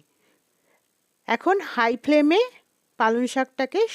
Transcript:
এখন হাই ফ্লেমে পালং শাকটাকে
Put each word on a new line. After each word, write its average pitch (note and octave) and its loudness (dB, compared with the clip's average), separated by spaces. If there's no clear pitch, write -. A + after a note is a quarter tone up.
এখন D#4+ 0
হাই A#3 0
ফ্লেমে D4+ 4
পালং A3+ 0
শাকটাকে C4 -4